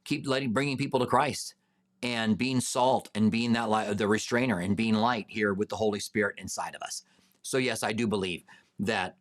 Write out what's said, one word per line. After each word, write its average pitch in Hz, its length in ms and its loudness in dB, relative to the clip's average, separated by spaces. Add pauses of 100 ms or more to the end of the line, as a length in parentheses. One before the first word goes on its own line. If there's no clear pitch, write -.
keep 151 240 -4
letting, 135 240 0
bringing 135 260 0
people 135 220 0
to 123 60 2
Christ 127 480 0 (480)
and 113 360 0
being 127 220 0
salt 123 540 2
and 107 180 4
being 117 220 2
that 117 160 0
light, 104 280 0
the 104 100 2
restrainer, 110 520 2
and 95 160 0
being 113 200 2
light 110 340 0
here 104 240 0
with 101 160 -2
the 101 80 -6
Holy 107 220 0
Spirit 101 400 -2
inside 98 360 -8
of - 60 -14
us. - 220 -10 (400)
So - 160 0
yes, 123 240 -2
I 107 100 0
do 113 140 0
believe 95 360 -2 (360)
that, 98 420 -2